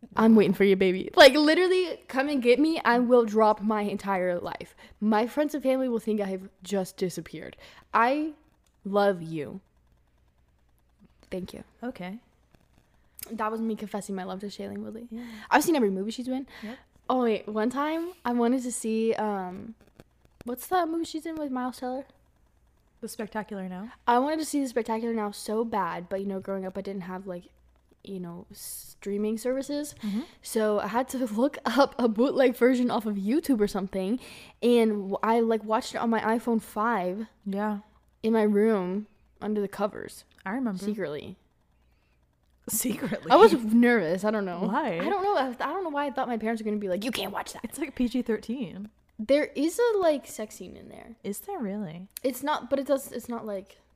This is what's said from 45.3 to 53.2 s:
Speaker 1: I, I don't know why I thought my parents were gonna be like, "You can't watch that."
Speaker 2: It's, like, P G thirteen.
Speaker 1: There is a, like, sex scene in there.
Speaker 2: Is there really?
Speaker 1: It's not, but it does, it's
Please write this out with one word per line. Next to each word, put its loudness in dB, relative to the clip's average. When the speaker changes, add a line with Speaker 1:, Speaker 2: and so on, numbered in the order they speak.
Speaker 1:
I, 0
I -6
don't -4
know -6
why -4
I -4
thought -4
my -4
parents -4
were -10
gonna -2
be -6
like, -2
"You -4
can't -4
watch -10
that." -12
Speaker 2:
It's, -14
like, -8
P 0
G -2
thirteen. -6
Speaker 1:
There 2
is 0
a, 2
like, 2
sex -12
scene -16
in -20
there. -20
Speaker 2:
Is -6
there -10
really? -8
Speaker 1:
It's -2
not, -2
but 2
it -4
does, 0
it's -10